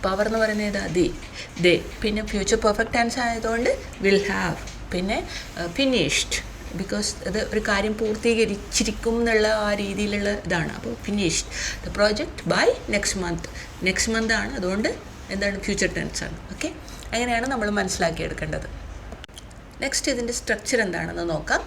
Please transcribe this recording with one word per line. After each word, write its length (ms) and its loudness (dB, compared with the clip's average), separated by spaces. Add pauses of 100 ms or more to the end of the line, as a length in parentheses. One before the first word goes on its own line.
പവർ 240 2
എന്ന് 120 2
പറയുന്നത് 280 2
ഏതാ? 120 -2 (140)
They, 120 6 (540)
they. 160 6 (220)
പിന്നെ 220 0 (100)
ഫ്യൂച്ചർ 320 2
പെർഫെക്റ്റ് 320 4
ടെൻസ് 300 2
ആയതുകൊണ്ട് 440 2 (340)
will 160 8 (120)
have. 260 0 (320)
പിന്നെ, 260 0 (420)
ആ, 40 -4 (160)
finished, 560 4 (460)
because 280 -2 (200)
അത് 100 0 (140)
ഒരു 160 2
കാര്യം 320 2
പൂർത്തീകരിച്ചിരിക്കും 1160 2
എന്നുള്ള 300 4 (180)
ആ 20 2 (120)
രീതിയിലുള്ള 500 0 (160)
ഇതാണ്. 320 0
അപ്പോൾ 140 -6 (140)
finished 400 2 (380)
the 140 -6
project 380 2 (180)
by 120 6 (280)
next 200 0 (100)
month. 200 -2 (440)
നെക്സ്റ്റ് 260 2
മന്ത് 260 2
ആണ്, 180 -4
അതുകൊണ്ട് 320 2 (440)
എന്താണ്? 220 0 (100)
ഫ്യൂച്ചർ 300 2
ടെൻസ് 300 -4
ആണ്. 100 -8 (180)
ഓക്കെ, 160 -4 (420)
അങ്ങനെയാണ് 400 2
നമ്മൾ 260 0
മനസ്സിലാക്കിയെടുക്കേണ്ടത്. 920 -2 (1160)
നെക്സ്റ്റ് 300 0
ഇതിൻ്റെ 260 -2
സ്ട്രക്ചർ 460 0
എന്താണെന്ന് 480 -2
നോക്കാം. 320 0